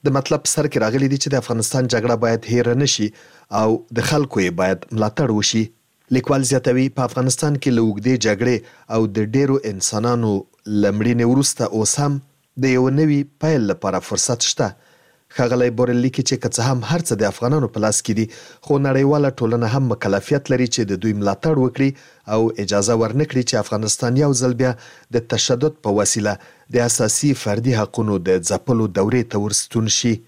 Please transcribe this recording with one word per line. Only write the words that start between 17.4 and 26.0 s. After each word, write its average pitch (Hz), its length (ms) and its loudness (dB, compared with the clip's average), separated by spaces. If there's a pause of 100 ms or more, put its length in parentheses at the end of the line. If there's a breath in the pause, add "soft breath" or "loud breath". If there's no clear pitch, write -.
په 110 80 -2
لاس 110 220 0
کې 110 120 -2
دي، 113 80 0 (400 loud breath)
خو 147 180 2
نړیواله 139 460 2 (100)
ټولنه 117 320 0
هم 131 220 0
مکلفیت 104 580 -2
لري 127 160 2
چې 113 220 -2
د 95 160 -2
دوی 110 160 2
ملاتړ 101 420 0
وکړي 135 260 0 (460 loud breath)
او 113 60 2 (220)
اجازه 101 380 0
ورنه 120 240 0
کړي 131 240 -2
چې 127 120 -2
افغانستان 113 600 -2
یو 147 80 2 (120)
ځل 127 200 0
بیا 127 100 2 (440 loud breath)
د 117 180 0
تشدد 131 420 0 (120)
په 101 100 2
وسیله 104 360 0 (420 loud breath)